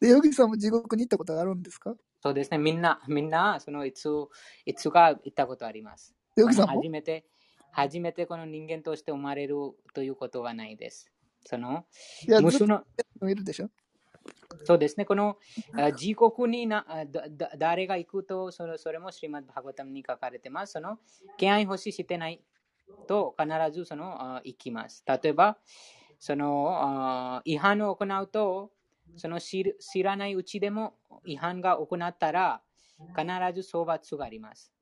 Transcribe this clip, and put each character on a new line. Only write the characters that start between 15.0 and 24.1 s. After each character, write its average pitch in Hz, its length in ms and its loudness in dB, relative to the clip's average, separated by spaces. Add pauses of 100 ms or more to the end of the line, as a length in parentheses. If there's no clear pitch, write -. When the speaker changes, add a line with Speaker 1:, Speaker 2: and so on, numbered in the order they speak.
Speaker 2:
こ 202 80 2
の、 202 240 0 (340)
あ、 - 200 2
地 185 200 -4
獄 233 340 4
に 240 200 -2
な、 214 200 -2
あ、 156 200 -8
だ、 147 240 -8
だ、 151 260 -8
誰 170 300 2
が 190 100 -2
行 175 100 -8
く 196 180 -6
と、 185 260 -6
そ 175 160 -12
の、 165 100 -8
そ 156 160 -8
れ 160 60 -8
も 180 140 -12
シ - 100 -16
リ 156 80 -10
マ 147 80 -10
ッ 143 40 -12
ド 135 40 -20
バ 127 80 -20
ー - 20 -12
ガ 131 60 -10
バ 135 100 -14
タ 139 120 -12
ム 135 80 -14
に 135 140 -12
書 127 120 -6
か 127 100 -8
れ 123 100 -12
て 127 120 -16
ま 175 160 -8
す。 - 60 -20
そ 160 80 -8
の、 208 180 -10 (400)
敬 190 120 4
愛 208 120 6
欲 190 160 -2
し 208 140 -8
し 175 120 -10
て 175 140 -6
な 165 100 -8
い 170 140 -12 (640)
と、 185 320 0
必 156 100 0 (240)
ず 170 140 -10
そ 151 100 -12
の、 147 400 -10